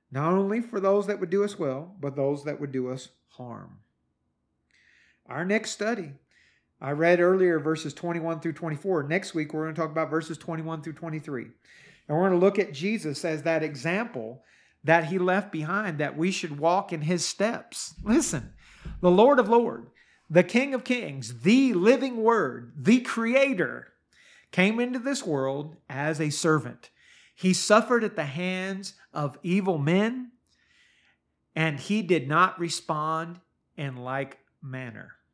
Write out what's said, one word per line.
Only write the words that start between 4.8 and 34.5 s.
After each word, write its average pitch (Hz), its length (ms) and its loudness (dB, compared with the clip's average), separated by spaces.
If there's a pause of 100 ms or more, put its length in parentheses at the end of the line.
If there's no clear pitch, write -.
Our 139 180 -6
next 214 260 0
study, 208 420 -4 (680)
I 143 120 -6
read 170 280 4
earlier 180 380 4
verses 156 340 -2
twenty-one 165 480 -6
through 165 140 -4
twenty-four. 160 480 -2
Next 170 320 -4
week, 151 180 -4
we're 156 120 -4
gonna 160 120 -6
talk 160 140 -4
about 156 200 -2
verses 160 280 -4
twenty-one 160 420 -8
through 151 140 -12
twenty-three. 147 520 -8 (600)
And 151 80 2
we're 190 120 4
gonna 180 120 4
look 196 180 4
at 175 140 0
Jesus 156 520 -4
as 156 180 -4
that 160 200 0
example 151 800 -6 (400)
that 160 220 6
he 185 120 -2
left 185 340 0
behind, 165 460 -4
that 143 180 -4
we 175 140 0
should 156 280 -6
walk 175 340 0
in 156 100 -6
his 165 240 0
steps. - 760 -6
Listen, 208 520 0 (460)
the 180 100 6
Lord 247 280 8
of 208 100 2
Lords, 233 420 2 (400)
the 175 140 8
King 262 280 0
of 254 120 -4
Kings, 139 560 -6
the 240 340 6
living 233 480 4
Word, 151 540 0
the 185 240 4
Creator, 226 880 0 (640)
came 214 280 2
into 247 180 -2
this 254 280 -4
world 143 500 -4 (140)
as 147 300 -4
a 151 100 0
servant. 151 600 0 (440)
He 185 180 2
suffered 233 500 4
at 214 140 -4
the 156 80 -4
hands 185 720 -6 (180)
of 147 300 -6
evil 185 360 0
men, 214 520 0 (1300)
and 156 220 -2
he 214 240 -2
did 160 260 0
not 175 300 2
respond 160 840 -6 (360)
in 135 200 -8
like 131 420 -8 (240)